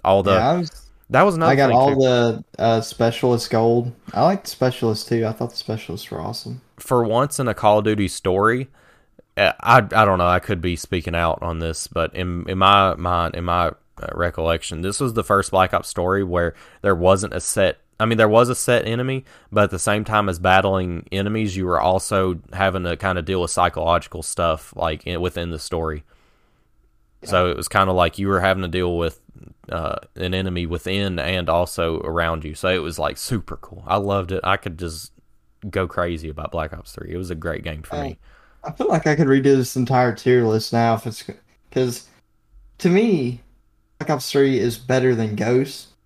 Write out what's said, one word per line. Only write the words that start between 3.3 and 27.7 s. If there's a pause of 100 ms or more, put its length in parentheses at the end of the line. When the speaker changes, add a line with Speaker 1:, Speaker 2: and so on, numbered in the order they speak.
Speaker 2:
gold. (220)
I
liked
the
specialist
too.
I
thought
the
specialists
were
awesome. (180)
Speaker 1:
For
once
in
a
Call
of
Duty
story, (680)
uh,
I,
I
don't
know.
I
could
be
speaking
out
on
this,
but
in,
in
my
mind,
in
my,
uh,
recollection,
this
was
the
first
Black
Ops
story
where (280)
there
wasn't
a
set, (220)
I
mean,
there
was
a
set
enemy, (280)
but
at
the
same
time
as
battling
enemies,
you
were
also (120)
having
to
kinda
deal
with
psychological
stuff,
like,
in,
within
the
story. (1200)
So
Speaker 2:
Yeah.
Speaker 1:
it
was
kinda